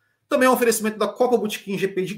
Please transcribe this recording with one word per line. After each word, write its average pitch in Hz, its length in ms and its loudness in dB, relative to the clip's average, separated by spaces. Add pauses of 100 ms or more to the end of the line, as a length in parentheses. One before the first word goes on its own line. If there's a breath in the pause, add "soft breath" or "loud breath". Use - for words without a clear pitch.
(280 soft breath)
Também 254 180 2
é 262 60 6
um - 20 4
oferecimento 220 460 0
da 202 80 0
Copa 247 300 0
Botequim 202 380 -6
G 190 120 -2
P 185 160 -4
de 180 140 -6